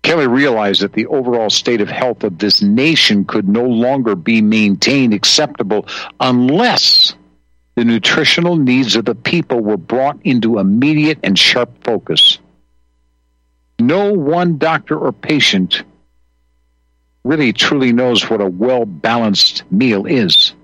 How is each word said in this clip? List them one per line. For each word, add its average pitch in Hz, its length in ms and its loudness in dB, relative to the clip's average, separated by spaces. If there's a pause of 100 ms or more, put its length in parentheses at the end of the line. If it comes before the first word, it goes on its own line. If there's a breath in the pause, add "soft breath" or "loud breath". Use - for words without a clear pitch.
Kelly 156 240 0
realized 117 560 0
that 98 100 -4
the 110 140 -2
overall 120 420 -2
state 117 320 -2
of 104 80 -2
health - 340 -4
of 92 160 -4
this 104 220 2
nation 107 640 2
could 101 240 -4
no 113 160 0
longer 120 500 0
be 110 280 0
maintained 110 720 2
acceptable 107 760 -2 (320 loud breath)
unless 131 960 2 (600)
the 120 100 -2
nutritional 156 720 0
needs 127 380 2
of 110 120 0
the 120 80 -2
people - 460 -2
were 104 180 -2
brought 131 440 -2
into 113 360 0
immediate 143 680 0
and 95 140 0
sharp - 440 -2
focus. - 560 0 (1400)
No 190 320 0
one 170 460 0
doctor 156 400 -2
or 131 140 -2
patient 107 680 -2 (1400)
really 139 280 0
truly 131 400 0
knows 120 380 0
what 110 120 0
a 98 40 0
well-balanced 110 1300 0
meal 107 340 2
is. 107 580 2